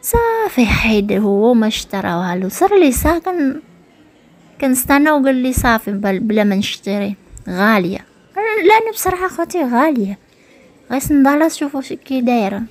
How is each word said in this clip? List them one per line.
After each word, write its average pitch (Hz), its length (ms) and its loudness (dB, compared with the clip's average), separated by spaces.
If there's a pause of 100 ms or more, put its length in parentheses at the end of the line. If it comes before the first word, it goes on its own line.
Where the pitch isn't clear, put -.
صافي 453 640 0
حيد 208 460 0
هو 202 420 2
ما 220 140 4
اشتراوها 185 680 -4
له. 185 140 -4
صار 392 300 2
لي 302 120 6
ساعة 311 280 0
كن-، 320 420 -4 (1000)
كنستنى 277 500 2
وقال 269 240 2
لي: 254 180 -2
"صافي 226 380 0
بل-، 196 280 -2
بلا 214 240 0
ما 202 120 2
نشتري، 202 600 -4 (340)
غالية." 190 560 0 (580)
لأن 440 300 4
بصراحة 370 320 -4
أخوتي 339 380 -4
غالية. 240 540 0 (760)
غير 254 80 -2
صندالة 285 480 4
شوفوا 285 340 -6
شي - 140 -10
كي 262 260 -6
دايرة 233 500 -2